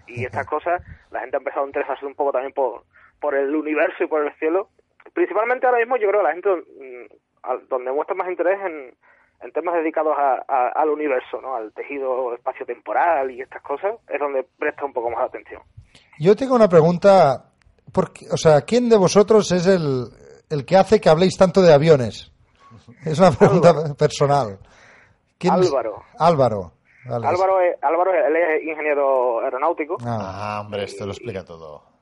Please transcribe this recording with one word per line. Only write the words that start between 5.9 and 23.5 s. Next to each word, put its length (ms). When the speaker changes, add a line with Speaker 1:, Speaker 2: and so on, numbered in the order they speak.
Speaker 1:
yo 120
creo 140
que 40
la 60
gente, 180
mm, 560
al, 240
donde 240
muestra 240
más 120
interés 360
en, 300
en 100
temas 240
dedicados 420
a, 300
a, 260
al 160
universo, 500
¿no? 140
Al 180
tejido 600
espaciotemporal 960
y 120
estas 200
cosas, 320
es 100
donde 260
presta 260
un 80
poco 180
más 100
atención. 420
Speaker 2:
Yo 160
tengo 220
una 120
pregunta, 840
porque, 400
o 40
sea, 260
¿quién 260
de 80
vosotros 560
es 140
el, 400
el 160
que 100
hace 240
que 80
habléis 280
tanto 260
de 100
aviones? 600
Es 140
una 120
pregunta 400